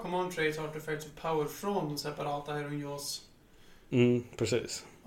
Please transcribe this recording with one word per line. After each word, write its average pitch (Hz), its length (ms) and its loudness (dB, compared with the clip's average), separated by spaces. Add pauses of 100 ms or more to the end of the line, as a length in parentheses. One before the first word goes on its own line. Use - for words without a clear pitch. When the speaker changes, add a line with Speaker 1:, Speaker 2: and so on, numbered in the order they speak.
Speaker 1:
command 180 340 0
traits, 156 240 2
artifacts 151 460 -4
och - 160 -14
power 156 240 2
från 185 440 0
de 147 80 -2
separata 147 600 -4
Iron 147 200 -4
Jaws 143 420 -6 (720)
Speaker 2:
Mm, 123 320 6 (140)
precis. - 480 0 (220)